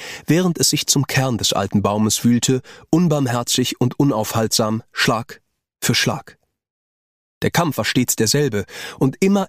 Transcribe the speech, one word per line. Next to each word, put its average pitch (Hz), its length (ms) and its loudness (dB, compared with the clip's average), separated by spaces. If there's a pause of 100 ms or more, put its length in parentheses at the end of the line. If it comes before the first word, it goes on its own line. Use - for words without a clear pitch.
(240)
während 170 340 2
es - 120 2
sich - 160 -2
zum 139 220 0
Kern 131 280 0
des 98 160 -2
alten 98 300 0
Baumes 107 400 0
wühlte, 120 400 2 (280)
unbarmherzig 139 920 0
und 123 180 0
unaufhaltsam, 113 920 0
Schlag - 500 -2 (380)
für 120 160 0
Schlag. - 420 -4 (1040)
Der 110 80 0
Kampf 170 280 0
war 113 60 -2
stets - 300 0
derselbe, 113 520 0 (340)
und 131 180 0
immer 196 300 2